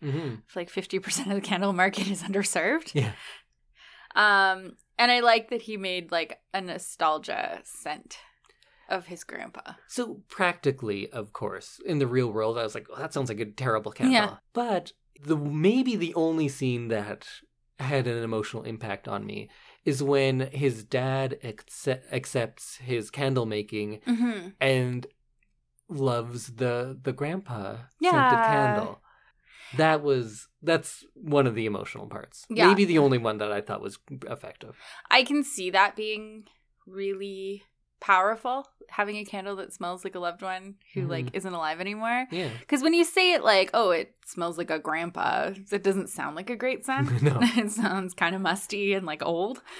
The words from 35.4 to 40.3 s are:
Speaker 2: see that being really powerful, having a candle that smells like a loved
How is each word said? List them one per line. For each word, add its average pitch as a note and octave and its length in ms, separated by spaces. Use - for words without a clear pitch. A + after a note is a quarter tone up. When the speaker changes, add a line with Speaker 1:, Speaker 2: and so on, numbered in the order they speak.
Speaker 2:
see F#3 280
that G3 240
being G#3+ 500
really G3 760
powerful, A3 680
having G#3 300
a G#3 80
candle G3 320
that - 160
smells F3+ 320
like F#3 100
a F3+ 40
loved F3 220